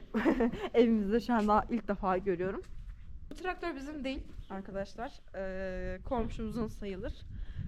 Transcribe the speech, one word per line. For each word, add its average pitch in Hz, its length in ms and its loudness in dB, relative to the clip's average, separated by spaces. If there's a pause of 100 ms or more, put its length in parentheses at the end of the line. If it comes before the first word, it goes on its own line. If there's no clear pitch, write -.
(360)
<laughs> 254 380 0
evimizde 226 460 8
şu 240 140 2
an 214 140 6
daha 208 220 6
ilk 233 180 0
defa 190 300 2
görüyorum. 190 440 0 (680)
Bu - 60 -10
traktör 349 400 -4
bizim 277 280 -6
değil 277 200 -2 (260)
arkadaşlar. 196 640 -6 (240)
E, 185 680 -4
komşumuzun 226 640 -2
sayılır. 208 460 -6 (540)